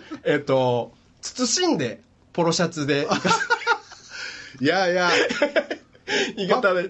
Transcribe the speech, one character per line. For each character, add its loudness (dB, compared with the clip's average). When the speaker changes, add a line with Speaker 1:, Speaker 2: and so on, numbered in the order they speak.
Speaker 1:
<laughs> -12
え 2
っ 0
と、 0
慎 0
ん -4
で -6
ポ 0
ロ 2
シ 0
ャ 0
ツ -4
で。 0
Speaker 2:
<laughs> -2
い -2
や 2
い 2
や。 2
Speaker 1:
<laughs> -2
言 -4
い -4
方 4
で。 0
Speaker 2:
あ、 -4